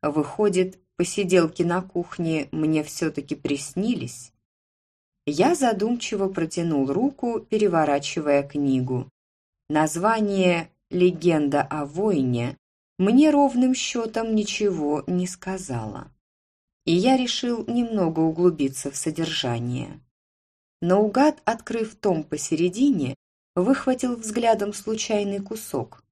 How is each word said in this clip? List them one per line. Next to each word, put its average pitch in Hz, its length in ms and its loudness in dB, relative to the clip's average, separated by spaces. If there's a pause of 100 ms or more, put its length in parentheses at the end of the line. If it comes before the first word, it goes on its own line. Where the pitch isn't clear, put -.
Выходит, 180 760 0 (180)
посиделки 175 680 2
на 175 180 0
кухне 170 680 -4
мне 156 320 0
все-таки 151 500 -6
приснились? 151 960 -6 (960)
Я 180 280 2
задумчиво 226 760 0
протянул 160 640 -2
руку, 233 480 -2
переворачивая 151 1000 0
книгу. 131 640 -2 (640)
Название 180 1000 2 (220)
«Легенда 160 720 2
о 147 240 -6
воине» 143 720 0 (400)
мне 254 320 6
ровным 262 440 4
счетом 226 600 -4
ничего 180 720 0
не 180 200 -2
сказала. 156 840 -8 (760)
И 165 80 2
я 226 240 4
решил 240 500 -2
немного 214 540 0
углубиться 160 720 0
в 139 60 -12
содержание. 127 1000 -4 (840)
Наугад, 214 640 4
открыв 226 480 -4
том 170 280 0
посередине, 170 920 0 (400)
выхватил 247 640 0
взглядом 220 580 0
случайный 208 680 -2
кусок. 196 720 -8